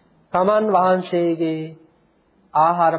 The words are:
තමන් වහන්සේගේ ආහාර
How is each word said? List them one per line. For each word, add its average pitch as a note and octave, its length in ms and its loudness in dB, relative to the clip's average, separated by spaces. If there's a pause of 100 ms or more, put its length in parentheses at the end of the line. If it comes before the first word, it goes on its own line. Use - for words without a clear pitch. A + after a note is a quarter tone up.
(340)
තමන් G#3 340 0
වහන්සේගේ F3 920 0 (920)
ආහාර E3 460 2